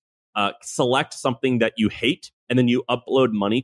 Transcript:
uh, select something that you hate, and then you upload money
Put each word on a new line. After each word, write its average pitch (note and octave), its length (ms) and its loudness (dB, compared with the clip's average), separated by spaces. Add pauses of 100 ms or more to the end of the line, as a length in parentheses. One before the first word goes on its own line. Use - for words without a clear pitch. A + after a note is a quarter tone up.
(340)
uh, G2+ 180 -2 (100)
select C3+ 520 -2
something B2+ 460 -2
that A2+ 160 0
you G#2+ 120 2
hate, - 420 -4 (200)
and B2 80 2
then B2 100 4
you A#2+ 220 0
upload B2 420 0
money G#2+ 320 0